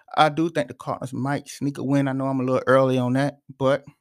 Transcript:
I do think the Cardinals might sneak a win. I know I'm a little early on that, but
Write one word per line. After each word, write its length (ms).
I 140
do 200
think 180
the 60
Cardinals 400
might 340
sneak 300
a 60
win. 240
I 60
know 140
I'm 120
a 40
little 240
early 300
on 160
that, 260
but 280